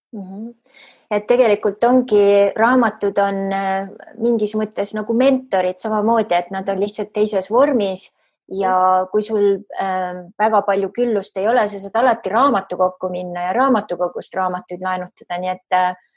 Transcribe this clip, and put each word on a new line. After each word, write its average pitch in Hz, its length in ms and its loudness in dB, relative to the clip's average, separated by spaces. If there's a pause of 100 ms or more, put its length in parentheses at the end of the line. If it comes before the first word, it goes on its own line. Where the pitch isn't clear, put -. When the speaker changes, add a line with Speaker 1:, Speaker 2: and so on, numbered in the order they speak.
(120)
Speaker 1:
Mhm. 202 380 -12 (600)
Et 208 160 -2
tegelikult 220 580 2
ongi, 202 720 4
raamatud 220 640 2
on, 196 340 0
äh, 196 360 -2 (300)
mingis 214 380 0
mõttes 214 380 -4
nagu 214 200 -2
mentorid 233 640 2
samamoodi, 220 560 0
et 175 160 0
nad 196 180 -6
on 190 120 -2
lihtsalt 208 320 -4
teises 208 380 0
vormis 220 600 2 (380)
ja 190 260 0 (300)
Speaker 2:
Mhm. - 60 -10
Speaker 1:
kui 214 120 0
sul, 202 420 0 (160)
ähm, 185 580 -6
väga 214 280 2
palju 196 240 0
küllust 226 480 -2
ei 190 100 0
ole, 233 200 2
sa 196 100 -10
saad 196 260 -8
alati 233 260 0
raamatukokku 190 800 0
minna 180 340 -8
ja 180 100 -2
raamatukogust 202 840 -2
raamatuid 185 480 -6
laenutada, 185 580 -8
nii 185 100 -4
et, 185 220 -8
äh, 180 220 2 (220)